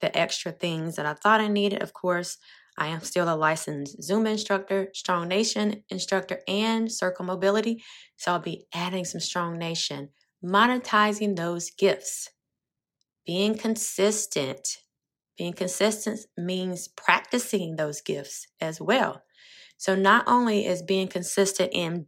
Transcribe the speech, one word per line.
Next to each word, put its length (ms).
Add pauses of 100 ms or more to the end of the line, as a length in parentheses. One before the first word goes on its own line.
the 140
extra 360
things 440
that 100
I 100
thought 260
I 60
needed. 340
Of 120
course, 440 (400)
I 100
am 140
still 260
a 80
licensed 640
Zumba 280
instructor, 640
Strong 360
Nation 600
instructor, 580
and 440
Circle 340
Mobility. 580 (340)
So 160
I'll 60
be 320
adding 320
some 160
Strong 380
Nation, 520 (360)
monetizing 920
those 360
gifts, 580 (960)
being 320
consistent. 1200 (600)
Being 160
consistent 640 (180)
means 500
practicing 880
those 220
gifts 460 (140)
as 200
well. 440 (540)
So 180
not 320
only 400
is 160
being 240
consistent 640
in 340